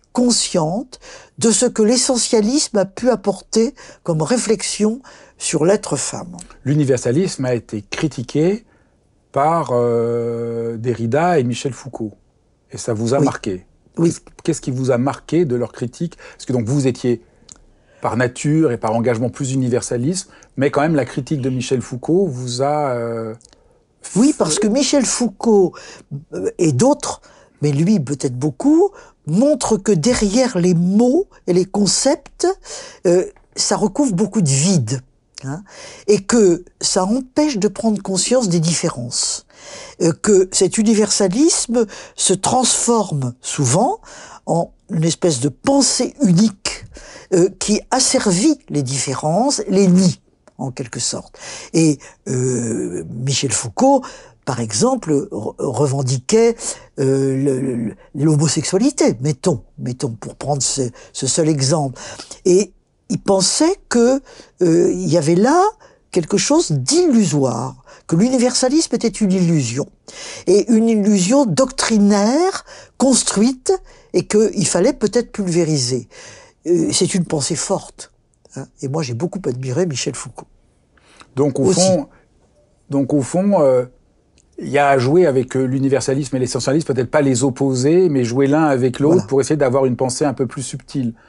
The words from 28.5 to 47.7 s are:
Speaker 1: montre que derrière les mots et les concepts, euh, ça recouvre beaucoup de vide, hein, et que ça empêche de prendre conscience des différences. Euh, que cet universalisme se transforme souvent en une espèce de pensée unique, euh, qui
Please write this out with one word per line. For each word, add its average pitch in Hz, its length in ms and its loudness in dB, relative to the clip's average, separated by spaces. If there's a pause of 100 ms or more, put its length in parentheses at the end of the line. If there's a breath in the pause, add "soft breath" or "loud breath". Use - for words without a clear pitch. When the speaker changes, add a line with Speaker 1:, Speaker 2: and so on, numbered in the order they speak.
Speaker 1:
montre 220 500 2
que 202 160 0
derrière 220 680 2
les 175 160 4
mots 226 540 2 (180 soft breath)
et 180 60 0
les 185 140 2
concepts, 208 800 -2 (600 loud breath)
euh, 175 180 4 (320)
ça - 200 -2
recouvre 208 380 0
beaucoup 208 260 0
de 156 80 2
vide, 135 540 0 (420)
hein, 151 180 -8 (440 loud breath)
et 202 160 2
que 185 420 2 (160)
ça - 240 0
empêche 262 540 0
de 202 100 0
prendre 208 320 -2
conscience 196 480 0
des 170 120 2
différences. 151 840 -4 (560 loud breath)
Euh, 165 120 2
que 190 380 2
cet - 280 0
universalisme 220 1080 2 (320 loud breath)
se - 160 0
transforme 196 1080 0
souvent 180 580 0 (460 loud breath)
en 170 260 -2 (160)
une 160 160 -2
espèce 160 360 0
de 135 100 0
pensée - 720 0
unique, 202 640 2 (480 loud breath)
euh, 185 240 4
qui 208 320 0